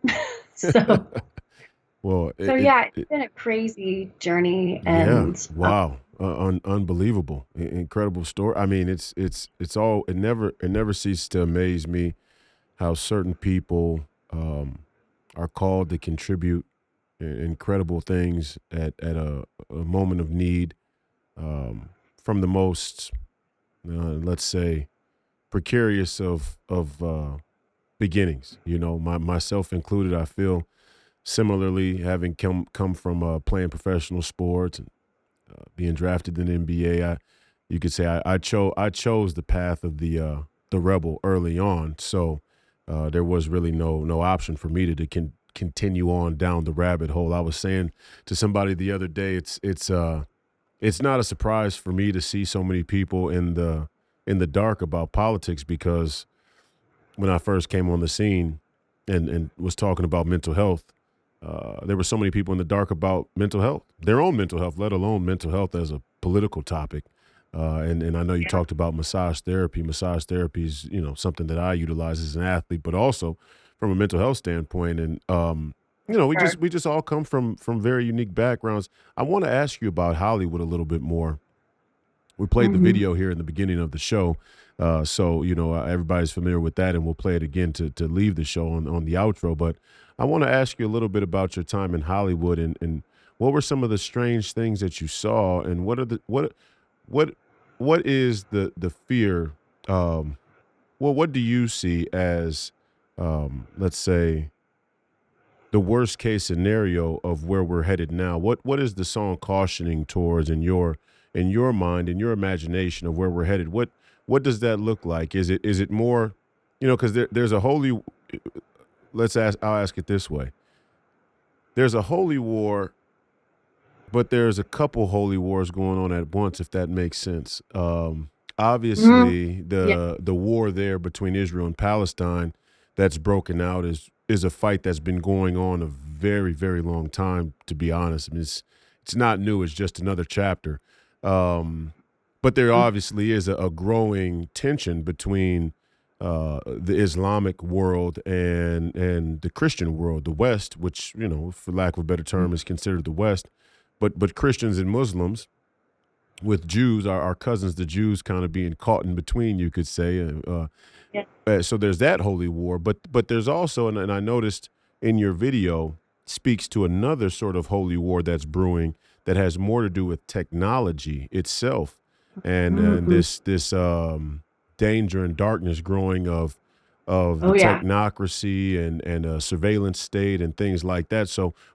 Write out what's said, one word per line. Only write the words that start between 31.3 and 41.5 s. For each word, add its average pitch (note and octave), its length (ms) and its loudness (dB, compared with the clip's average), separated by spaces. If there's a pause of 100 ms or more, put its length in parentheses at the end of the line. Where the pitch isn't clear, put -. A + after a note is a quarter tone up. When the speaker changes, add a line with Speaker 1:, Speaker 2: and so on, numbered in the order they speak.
Speaker 2:
having F2 360 -2
come, F2+ 400 -2
come F#2 220 -2
from, F2 260 -2
uh, E2 180 0
playing F#2 300 0
professional F2+ 540 -2
sports F2+ 560 -2
and, - 100 -16 (640)
uh, G1+ 120 -20 (120)
being E2+ 180 0
drafted F2 460 0
in F2 80 0
the F2 60 0
N E2+ 120 0
B E2+ 220 0
A, E2+ 240 2
I, - 60 -4 (520)
you E2+ 100 -2
could - 140 -2
say F2 140 0
I, E2+ 180 0
I F#2 140 2
cho-, G2 360 0
I G#2 140 0
chose G#2 460 0
the F2 80 -6
path F2+ 400 0
of D2+ 160 -6
the, E2 200 0
uh, D2+ 180 -2 (340)
the F#2+ 80 2
rebel E2 440 2
early F2 360 2